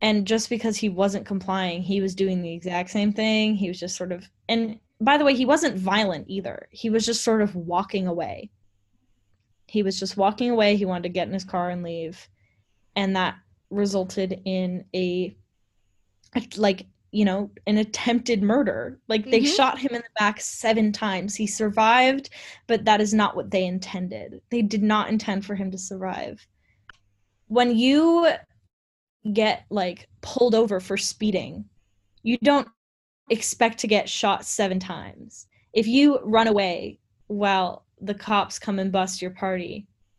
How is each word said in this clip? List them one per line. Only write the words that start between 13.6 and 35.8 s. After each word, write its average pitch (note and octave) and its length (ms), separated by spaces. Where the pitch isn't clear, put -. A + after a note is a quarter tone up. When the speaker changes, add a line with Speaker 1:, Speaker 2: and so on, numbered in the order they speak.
Speaker 1:
resulted G3 760
in F#3 400
a, F3+ 400
like, G3 280
you G#3 140
know, G3 260
an G#3+ 100
attempted A#3 640
murder. G#3 680
Like, A3 220
they A#3 120
Speaker 2:
Mm-hmm. D4 140
Speaker 1:
shot C4 240
him B3+ 140
in A#3+ 80
the - 160
back G#3+ 240
seven A3 500
times. G3+ 440
He A3 120
survived, A3+ 840
but A3 180
that G#3+ 160
is G#3+ 120
not G#3+ 220
what F#3+ 160
they F#3 140
intended. F#3 840
They A#3+ 120
did G#3 220
not G#3+ 260
intend G3+ 360
for G3+ 100
him F#3+ 160
to F#3+ 60
survive. F#3+ 680
When A#3+ 300
you D#4+ 500
get, G#3+ 360
like, F#3 400
pulled A#3 340
over G#3 240
for G3 180
speeding, G3 680
you A#3 160
don't C#4+ 280
expect A3+ 500
to B3 80
get G#3 220
shot - 360
seven F#3+ 340
times. - 680
If A3 140